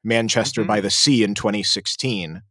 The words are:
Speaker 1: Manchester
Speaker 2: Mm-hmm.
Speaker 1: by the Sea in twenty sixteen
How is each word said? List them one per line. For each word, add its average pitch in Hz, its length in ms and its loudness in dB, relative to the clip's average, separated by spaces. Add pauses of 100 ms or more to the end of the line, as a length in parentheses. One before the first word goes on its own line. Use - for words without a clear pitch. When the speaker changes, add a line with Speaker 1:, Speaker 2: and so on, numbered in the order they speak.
Speaker 1:
Manchester 113 580 0
Speaker 2:
Mm-hmm. 98 60 -2
Speaker 1:
by 107 140 2
the 101 100 -2
Sea 127 320 4
in 101 120 0
twenty 104 280 -2
sixteen 95 880 -4